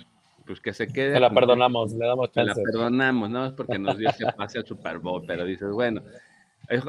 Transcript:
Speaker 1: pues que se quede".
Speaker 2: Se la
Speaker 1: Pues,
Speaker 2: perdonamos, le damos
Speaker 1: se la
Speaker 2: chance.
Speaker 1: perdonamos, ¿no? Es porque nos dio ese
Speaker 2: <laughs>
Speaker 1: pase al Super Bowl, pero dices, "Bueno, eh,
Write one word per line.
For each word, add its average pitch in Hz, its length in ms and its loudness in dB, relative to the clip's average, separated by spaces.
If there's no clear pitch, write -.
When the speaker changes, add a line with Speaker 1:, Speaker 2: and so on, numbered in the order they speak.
Speaker 1:
pues - 140 -14
que 107 120 -6
se 113 160 -4
quede". 135 260 0
Speaker 2:
Se 127 60 4
la 123 80 8
Speaker 1:
Pues, 113 120 4
Speaker 2:
perdonamos, 123 520 4
le 113 140 -2
damos 123 260 0
Speaker 1:
se 120 120 2
la 104 100 0
Speaker 2:
chance. 107 100 -2
Speaker 1:
perdonamos, 120 640 0
¿no? 127 180 -4
Es 131 60 -8
porque 120 260 -6
nos 98 200 -2
dio 110 100 0
ese - 180 -2
Speaker 2:
<laughs> 120 100 -2
Speaker 1:
pase 107 220 -8
al 110 80 -6
Super 85 340 -8
Bowl, 90 260 -6
pero 87 180 -4
dices, 95 260 -6
"Bueno, 113 320 -2
eh, 123 180 2